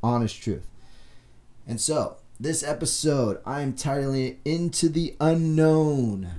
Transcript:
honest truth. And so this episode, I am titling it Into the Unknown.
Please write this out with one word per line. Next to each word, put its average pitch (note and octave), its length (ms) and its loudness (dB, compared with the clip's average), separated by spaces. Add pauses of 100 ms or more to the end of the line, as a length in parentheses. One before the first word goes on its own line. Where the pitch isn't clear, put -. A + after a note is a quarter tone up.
honest A#2 360 0
truth. - 300 -6 (960)
And A2+ 160 -8
so - 360 -2 (220)
this D#3+ 220 -2
episode, C3+ 800 0
I C#3 180 -4
am C3+ 120 -2
titling C3+ 540 -2
it B2+ 180 -10
Into E3 420 0
the D#3+ 320 0
Unknown. D#3 1080 4 (120)